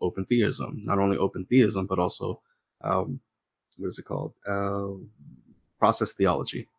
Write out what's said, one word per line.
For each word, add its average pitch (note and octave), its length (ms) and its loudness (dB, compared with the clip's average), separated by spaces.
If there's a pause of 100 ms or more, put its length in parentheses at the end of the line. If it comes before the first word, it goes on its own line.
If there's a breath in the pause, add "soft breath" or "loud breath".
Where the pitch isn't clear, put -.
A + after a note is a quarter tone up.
open F2+ 240 -2
theism. G#2 580 0
Not G2 160 0
only G2 180 4
open F#2 280 -2
theism, G#2+ 420 4
but F#2 120 0
also, F#2+ 420 -2 (400)
um, F#2+ 380 -2 (580)
what F#2 120 -6
is F2+ 100 -10
it - 60 -14
called? G#2 280 -6 (140)
Uh, G2+ 440 -4 (880)
process A2 340 4
theology E2+ 540 0 (120)